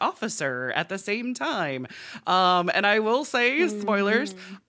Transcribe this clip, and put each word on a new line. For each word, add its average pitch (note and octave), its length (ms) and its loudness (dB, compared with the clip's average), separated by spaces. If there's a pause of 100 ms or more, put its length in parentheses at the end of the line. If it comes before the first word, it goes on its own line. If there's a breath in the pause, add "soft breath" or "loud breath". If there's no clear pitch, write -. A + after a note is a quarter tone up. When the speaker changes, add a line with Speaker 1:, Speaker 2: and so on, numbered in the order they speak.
Speaker 1:
officer C3+ 720 -2
at E3+ 140 -2
the G3 80 -6
same A#3 340 -4
time. F3+ 540 -4 (400 loud breath)
Um, F3+ 480 4
and G3 120 2
I G#3 120 4
will A3+ 260 2
say, C4 440 2
spoilers, G#3 680 0
Speaker 2:
Mm-hmm. F#3 200 -16 (140)